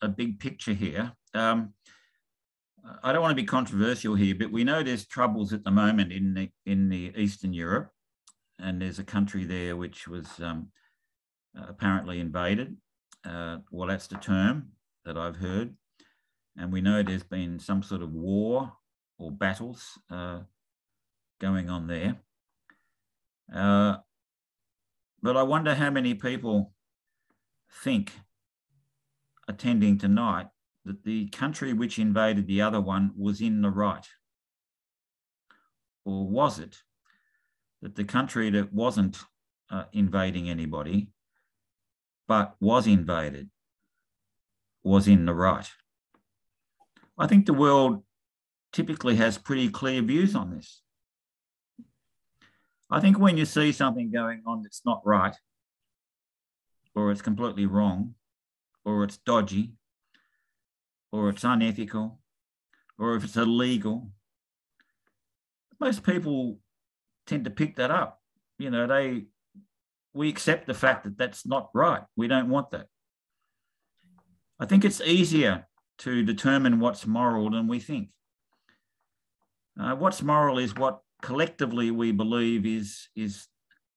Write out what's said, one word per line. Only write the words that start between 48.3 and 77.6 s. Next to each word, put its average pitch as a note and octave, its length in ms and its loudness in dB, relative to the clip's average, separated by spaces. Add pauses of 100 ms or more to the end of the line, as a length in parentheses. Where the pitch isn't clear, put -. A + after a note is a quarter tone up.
typically D3+ 440 0
has A2+ 200 4
pretty C3 320 0
clear C3 320 -2
views D#3+ 360 2
on F#2 180 -6
this. - 260 -18 (2000)
I D3+ 120 0
think G3 180 8
when F#3+ 180 6
you D#3 100 2
see D3+ 260 2
something A#2+ 400 -2
going A2+ 340 -2
on A2+ 160 -6
that's - 240 -18
not A#2 180 0
right, G2 300 2 (1600)
or G#2 160 0
it's G2+ 120 -4
completely G2+ 440 -2
wrong, G2+ 480 0 (680)
or G#2 220 0
it's G2+ 140 -6
dodgy, A2 560 0 (1400)
or G#2+ 160 0
it's G2+ 160 -2
unethical, A2+ 760 0 (800)
or A2+ 160 -2
if G#2+ 100 -4
it's G#2 120 -8
illegal, A#2 720 0 (1700)
most A#3+ 240 -2
people C#3+ 560 -2 (680)
tend - 180 -4
to A2+ 60 -8
pick D3+ 260 -4
that B2+ 140 0
up. E3+ 300 -4 (380)
You C#3 120 -8
know, A#2+ 160 0
they, B2+ 400 0 (880)
we D3 160 -2
accept D#3+ 360 0
the B2+ 80 -4
fact B2+ 300 2
that G2+ 140 -8
that's - 280 -6
not C3 280 -2
right. D3+ 280 2 (140)
We A2+ 100 0
don't B2+ 220 0
want C3+ 220 0
that. - 160 -10 (1700)
I - 80 -6
think G3 180 8
it's G3 180 0
easier D#3 680 4 (300)
to B2 260 0
determine A#2+ 560 2
what's A#2 260 -2
moral A2+ 440 0
than A2+ 180 0